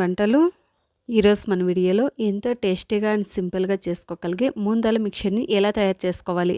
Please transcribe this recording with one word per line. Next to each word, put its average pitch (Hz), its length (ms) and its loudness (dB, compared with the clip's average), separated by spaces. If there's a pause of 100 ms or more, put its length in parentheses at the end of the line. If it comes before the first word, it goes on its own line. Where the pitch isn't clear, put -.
వంటలు. 208 380 2 (800)
ఈరోజు 208 340 4
మన 185 180 2
వీడియోలో 185 360 2 (240)
ఎంతో 208 220 -2 (120)
టేస్టీగా 208 540 -2
and 202 160 -2
సింపుల్గా 185 440 -2 (100)
చేసుకోగలిగే 175 640 -4 (160)
మూందల 226 320 0 (100)
మిక్చర్ని 202 360 -2 (140)
ఎలా 202 220 2
తయారు 190 260 0
చేసుకోవాలి 180 540 -2